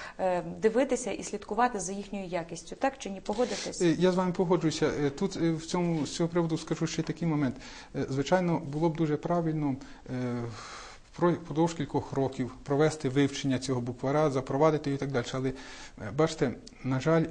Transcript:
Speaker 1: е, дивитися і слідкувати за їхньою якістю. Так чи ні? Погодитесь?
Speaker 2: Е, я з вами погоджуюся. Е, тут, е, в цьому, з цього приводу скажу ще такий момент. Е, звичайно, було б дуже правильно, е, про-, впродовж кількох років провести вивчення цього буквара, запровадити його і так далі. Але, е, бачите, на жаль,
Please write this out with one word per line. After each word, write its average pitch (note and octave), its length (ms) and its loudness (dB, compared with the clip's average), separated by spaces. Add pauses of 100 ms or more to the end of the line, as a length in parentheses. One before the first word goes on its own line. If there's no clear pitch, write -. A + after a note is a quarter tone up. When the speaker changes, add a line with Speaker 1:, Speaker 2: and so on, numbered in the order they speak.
(180)
Speaker 1:
е, F3+ 240 2
дивитися A3 720 2
і - 100 -6
слідкувати G#3+ 580 0
за F3+ 120 -6
їхньою G3 340 -8
якістю. E3+ 500 -8
Так C4+ 220 0
чи G3+ 120 -8
ні? F#3+ 100 -8
Погодитесь? G#3 600 -2
Speaker 2:
Е, E3+ 160 6
я F3+ 140 6
з F3 40 2
вами F3+ 160 2
погоджуюся. E3 600 2 (120)
Е, C#3 60 2
тут, F#3 260 -2
е, E3 160 2
в D#3+ 140 -4
цьому, E3+ 400 0
з - 100 -8
цього E3+ 120 2
приводу E3 300 2
скажу D#3+ 280 -2
ще - 160 -2
такий E3 260 -2
момент. D3 280 2 (400)
Е, C#3 140 0
звичайно, E3+ 480 2 (140)
було D#3 160 2
б D#3 80 0
дуже D3+ 200 2
правильно, D#3 600 0 (340)
е, B2 320 -4 (760)
про-, E3+ 140 4
впродовж D#3+ 420 0
кількох - 380 -2
років C3 500 0
провести D3 460 2
вивчення C3+ 500 2
цього B2+ 220 -2
буквара, C#3 500 2
запровадити C#3+ 600 2
його C#3 60 0
і C3+ 40 -6
так C#3 120 -4
далі. A#2+ 200 0
Але, C3 160 -2
е, B2+ 40 -2 (640)
бачите, D#3 340 2 (340)
на C3 160 0
жаль, D#3+ 300 4